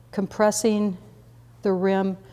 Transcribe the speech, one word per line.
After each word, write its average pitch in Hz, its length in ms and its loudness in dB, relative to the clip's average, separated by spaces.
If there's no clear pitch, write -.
compressing 208 880 0
the 202 100 0
rim, 190 460 0